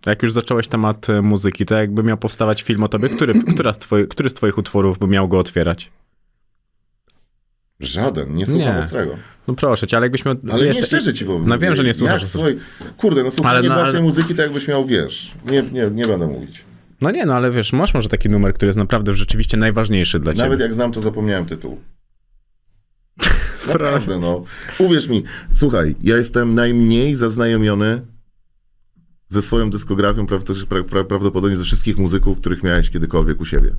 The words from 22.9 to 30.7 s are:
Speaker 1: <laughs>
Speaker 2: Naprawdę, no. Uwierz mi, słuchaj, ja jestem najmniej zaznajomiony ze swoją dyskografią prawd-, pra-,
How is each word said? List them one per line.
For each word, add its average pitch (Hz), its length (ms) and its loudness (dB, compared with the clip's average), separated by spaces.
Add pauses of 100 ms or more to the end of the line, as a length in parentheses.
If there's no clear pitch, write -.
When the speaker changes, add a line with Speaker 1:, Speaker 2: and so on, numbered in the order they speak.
Speaker 1:
<laughs> - 500 2
Speaker 2:
Naprawdę, 139 500 0
no. 87 260 -2 (340)
Uwierz 175 300 4
mi, 107 140 0 (300)
słuchaj, 90 500 4
ja 113 140 4
jestem 120 380 0
najmniej 120 600 4
zaznajomiony 113 840 0 (1300)
ze 101 140 -2
swoją 113 280 0
dyskografią 101 560 0
prawd-, 98 400 -4
pra-, 95 180 -2